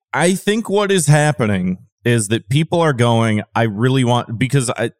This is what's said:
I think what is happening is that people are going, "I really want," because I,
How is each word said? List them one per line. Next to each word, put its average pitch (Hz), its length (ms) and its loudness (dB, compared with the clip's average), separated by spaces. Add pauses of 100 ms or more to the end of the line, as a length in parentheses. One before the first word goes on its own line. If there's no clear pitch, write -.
(120)
I 170 220 0
think 214 340 -4
what 196 220 0
is 185 160 0
happening 104 720 0 (260)
is 117 240 0
that 110 200 -2
people 160 320 0
are 160 120 2
going, 113 500 0 (120)
"I 113 100 0
really 123 400 0
want," 120 340 -2
because 127 320 0
I, 117 300 -4